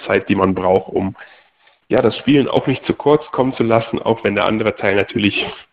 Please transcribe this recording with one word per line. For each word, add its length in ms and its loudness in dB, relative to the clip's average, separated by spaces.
Zeit, 240 0
die 60 0
man 180 2
braucht, 400 0
um, 220 -4
ja, 120 2
das 160 2
Spielen 300 2
auch 200 0
nicht 180 -2
zu 80 0
kurz 380 0
kommen 240 -2
zu 80 0
lassen, 360 0
auch 240 -2
wenn 120 0
der 100 0
andere 320 0
Teil 180 0
natürlich 500 0